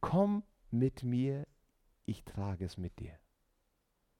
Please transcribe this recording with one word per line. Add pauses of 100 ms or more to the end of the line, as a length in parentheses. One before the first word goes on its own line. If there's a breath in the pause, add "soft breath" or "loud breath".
Komm (300)
mit
mir. (580)
Ich
trage
es
mit
dir.“ (1040)